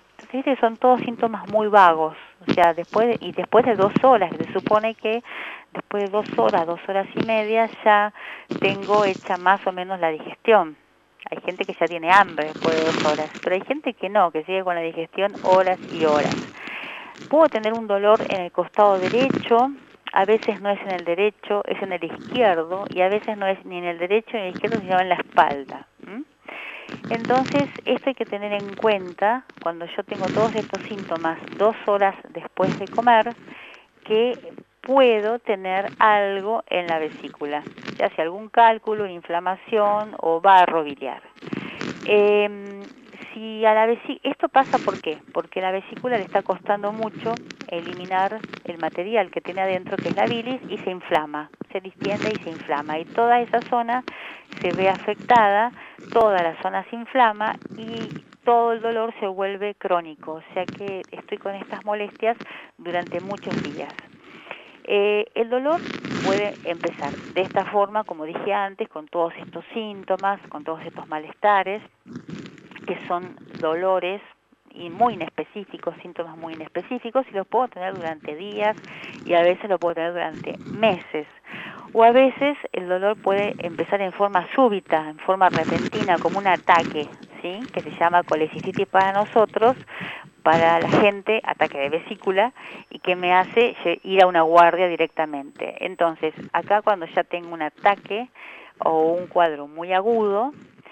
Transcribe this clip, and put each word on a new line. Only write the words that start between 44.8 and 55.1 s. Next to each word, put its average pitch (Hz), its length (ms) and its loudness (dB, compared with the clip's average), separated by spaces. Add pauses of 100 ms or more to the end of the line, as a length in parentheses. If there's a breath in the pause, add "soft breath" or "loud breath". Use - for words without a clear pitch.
qué? 151 160 -6 (160)
Porque 170 260 -6
a 185 40 -4
la 185 80 -2
vesícula 226 460 -4
le 196 60 -2
está 185 180 0
costando 202 500 -4
mucho 220 420 -6 (340)
eliminar 185 720 -4 (260)
el 175 120 -10
material 180 540 -2
que 165 100 -6
tiene 180 200 -6
adentro, 185 360 -2
que 170 120 -4
es 180 60 -2
la 208 100 2
bilis, 240 440 -4
y 202 100 -8
se 185 120 -6
inflama, 151 580 -4 (220)
se 196 80 -6
distiende 202 540 -6
y 196 100 -8
se 170 60 -10
inflama. 151 500 -6
Y 165 60 -8
toda 240 340 2
esa 233 220 -2
zona 240 420 -2 (560 loud breath)
se 175 120 -2
ve 190 180 2
afectada, 208 800 4 (400 loud breath)